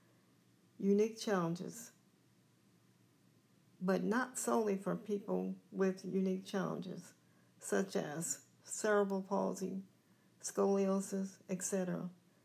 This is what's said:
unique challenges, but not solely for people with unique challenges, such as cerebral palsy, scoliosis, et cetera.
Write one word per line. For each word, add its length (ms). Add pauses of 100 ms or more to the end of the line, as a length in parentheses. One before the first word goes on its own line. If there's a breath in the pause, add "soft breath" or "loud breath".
(800 soft breath)
unique 420
challenges, 720 (1900)
but 200
not 340
solely 380
for 200
people 600 (160)
with 340
unique 400
challenges, 680 (460 soft breath)
such 360
as 420 (260)
cerebral 600
palsy, 580 (640 soft breath)
scoliosis, 960 (120)
et 140
cetera. 440 (380 soft breath)